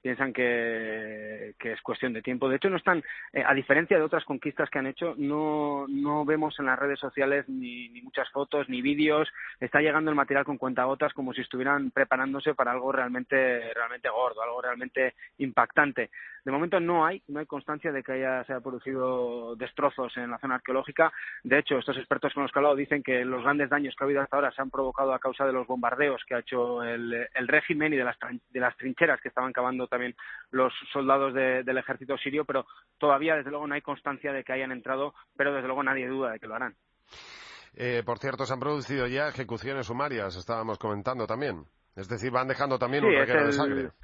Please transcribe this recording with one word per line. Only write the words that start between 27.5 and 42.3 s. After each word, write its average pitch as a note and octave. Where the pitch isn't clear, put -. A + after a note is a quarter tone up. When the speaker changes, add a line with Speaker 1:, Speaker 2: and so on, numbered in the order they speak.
Speaker 1:
y C#3
de B2+
las A#2+
tran-, A#2+
de B2+
las B2
trincheras C3
que B2+
estaban B2+
cavando B2+
también B2
los C3
soldados C3+
de, C3
del C3
ejército B2+
sirio, C#3+
pero C3+
todavía, D3
desde C#3
luego, D3
no C#3+
hay D3
constancia C#3
de C3+
que C3
hayan C3
entrado, C3
pero C#3+
desde C3
luego C3+
nadie C3
duda C3
de A2
que A2+
lo A2
harán. A#2
Speaker 2:
Eh, B2
por A#2+
cierto, C3+
se B2+
han B2+
producido C3+
ya C#3
ejecuciones B2
sumarias, A#2
estábamos A2
comentando A2
también. A2
Es F#2+
decir, A#2